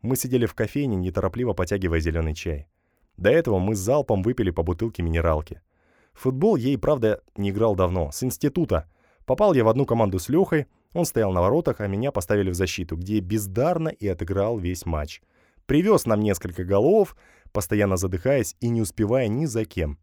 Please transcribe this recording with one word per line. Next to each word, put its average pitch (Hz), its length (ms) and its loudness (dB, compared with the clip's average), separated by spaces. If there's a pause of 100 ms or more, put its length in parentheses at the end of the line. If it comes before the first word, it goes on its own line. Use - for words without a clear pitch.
Мы 123 140 0
сидели 123 280 0
в - 80 -2
кофейне, 120 440 -2
неторопливо 95 580 -2
потягивая 90 460 0
зеленый 80 340 -2
чай. 73 340 -8 (480)
До 95 140 2
этого 127 280 4
мы 101 160 0
залпом 104 480 0
выпили 110 280 0
по 82 120 -4
бутылке 90 400 -4
минералки. 82 580 -2 (520)
В - 80 -20
футбол 147 360 2
я 123 140 0
и 135 60 0
правда 113 460 0 (140)
не 101 140 -2
играл 104 240 2
давно, 90 380 0
с - 100 -8
института. 127 680 -2 (380)
Попал 190 280 4
я 120 100 4
в 110 40 6
одну 131 180 2
команду 104 320 2
с - 100 -6
Лехой, 156 380 2 (260)
он 170 120 0
стоял 104 280 0
на 90 80 2
воротах, 123 400 2
а 104 60 -4
меня 107 260 -2
поставили 101 380 0
в 87 40 -4
защиту, 90 420 -4
где 98 240 -2
бездарно 110 680 -2
и - 180 -8
отыграл 98 520 -2
весь 90 280 -4
матч. 76 360 -6 (440)
Привез 180 400 4
нам 107 140 2
несколько 92 440 -2
голов, 135 520 2 (360)
постоянно 101 440 0
задыхаясь 98 640 -2
и 117 80 -2
не 117 120 0
успевая 113 480 0
ни 139 180 -2
за 110 180 -2
кем. 78 380 -4